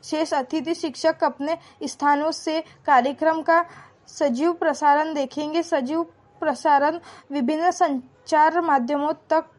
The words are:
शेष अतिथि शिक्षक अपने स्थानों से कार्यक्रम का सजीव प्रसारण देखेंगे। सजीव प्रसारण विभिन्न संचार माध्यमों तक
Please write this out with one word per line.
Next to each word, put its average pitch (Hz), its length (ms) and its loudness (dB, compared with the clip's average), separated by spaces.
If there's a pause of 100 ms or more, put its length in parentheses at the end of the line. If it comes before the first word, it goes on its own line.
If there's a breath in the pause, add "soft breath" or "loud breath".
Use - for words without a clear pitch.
शेष 311 300 -4
अतिथि 302 420 -4
शिक्षक 320 480 -2
अपने 302 340 -2 (280 loud breath)
स्थानों 285 480 0
से 320 280 -4 (240 loud breath)
कार्यक्रम 294 580 2
का 339 220 2 (440 loud breath)
सजीव 294 440 0
प्रसारण 311 600 2
देखेंगे। 302 500 -4
सजीव 311 420 -2 (360)
प्रसारण 294 560 2 (340 loud breath)
विभिन्न 302 400 0
संचार 320 880 0
माध्यमों 285 500 0 (180)
तक 320 160 2 (140)